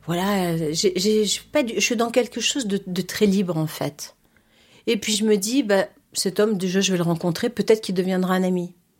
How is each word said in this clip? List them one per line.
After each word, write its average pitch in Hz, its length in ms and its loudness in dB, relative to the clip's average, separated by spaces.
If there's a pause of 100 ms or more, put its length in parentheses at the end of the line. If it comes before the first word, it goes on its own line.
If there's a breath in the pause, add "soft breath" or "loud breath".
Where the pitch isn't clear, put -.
voilà, 180 500 0 (160)
j'ai, 180 240 0
j'ai, 214 300 2
j'ai - 140 -4 (120)
pas 302 100 2
du, 226 120 -4
je 180 60 -2
suis 240 160 0
dans 233 140 0
quelque 233 300 0
chose 247 260 -2
de, 196 200 -2
de 180 160 -2
très 214 240 0
libre, 185 320 2
en 156 80 0
fait. - 500 -8 (680 soft breath)
Et 226 100 2
puis, 214 180 -4
je 208 100 -2
me 214 120 4
dis, « 226 280 0
Bah, 196 200 2 (300)
cet 196 260 -2
homme, 214 160 2
déjà, 185 240 0
je 190 120 2
vais 180 60 2
le 175 60 0
rencontrer, 170 460 0
peut-être 220 300 2
qu'il 196 140 -6
deviendra 185 400 0
un 185 80 2
ami. » 180 320 -2 (240)